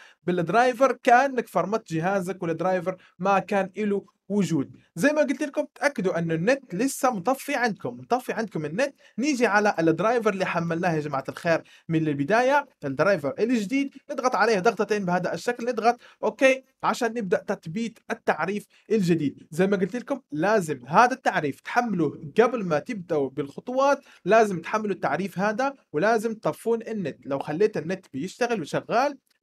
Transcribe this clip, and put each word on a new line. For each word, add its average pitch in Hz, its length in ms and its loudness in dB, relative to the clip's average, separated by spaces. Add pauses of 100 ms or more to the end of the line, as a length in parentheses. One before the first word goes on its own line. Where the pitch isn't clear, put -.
(240)
بالدرايفر، 220 680 2 (100)
كانك 254 460 4
فرمت 190 440 -2
جهازك 185 500 -2
والدرايفر 175 540 -2 (220)
ما 196 200 2
كان 190 380 -2
له 202 280 -2 (240)
وجود. 170 480 0 (200)
زي 240 160 2
ما 302 100 2
قلت 277 200 -2
لكم 294 320 -4
تاكدوا 185 440 -2
انه 165 160 -2
النت 208 400 -2
لسه 254 360 -2
مطفي 247 440 -4
عندكم، 202 420 -4
مطفي 220 360 -4
عندكم 180 320 -6
النت. 220 300 -4 (240)
نيجي 247 280 2
على 208 320 2
الدرايفر 208 520 2
اللي 185 140 -2
حملناه 170 500 0
يا 156 60 0
جماعه 147 280 -4
الخير 160 340 0 (260)
من 160 200 0
البدايه، 233 580 2 (180)
الدرايفر 143 540 0
الجديد، 247 560 0 (160)
نضغط 254 260 -2
عليه 208 220 2
ضغطتين 208 460 0
بهذا 175 300 0
الشكل، 240 320 -4
نضغط 226 340 0 (240)
اوكي 262 400 2 (180)
عشان 226 320 -2
نبدا 208 220 0
تثبيت 196 640 -6 (120)
التعريف 202 560 -4 (240)
الجديد. 170 600 0
زي 170 160 2
ما 202 100 0
قلت 190 200 -2
لكم 247 240 -6 (120)
لازم 160 540 0
هذا 220 260 6
التعريف 165 480 -2
تحملوه 175 800 -2
قبل 240 240 2
ما 160 140 0
تبداوا 165 520 -4
بالخطوات، 254 680 -2 (240)
لازم 202 360 4
تحملوا 214 340 -4
التعريف 170 440 -4
هذا 220 360 -2 (180)
ولازم 214 420 0
تطفون 226 480 -2
النت. 202 440 -6
لو 139 120 -2
خليت 190 380 0
النت 170 360 -6
بيشتغل 190 480 -4
وشغال 208 580 -2 (240)